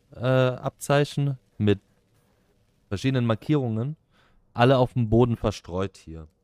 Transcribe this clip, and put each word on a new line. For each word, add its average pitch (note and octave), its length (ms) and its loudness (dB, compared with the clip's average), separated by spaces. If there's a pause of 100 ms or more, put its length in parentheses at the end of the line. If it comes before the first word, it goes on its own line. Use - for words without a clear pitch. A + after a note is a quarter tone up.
(160)
äh, - 40 -18
Abzeichen C3+ 1160 -2 (200)
mit G#2 220 2 (1080)
verschiedenen B2+ 360 -2
Markierungen, A#2+ 680 -2 (580)
alle B2+ 240 4
auf B2+ 160 0
dem A#2 160 0
Boden A#2 280 4
verstreut F#2+ 600 -6
hier. D#2+ 300 -18 (160)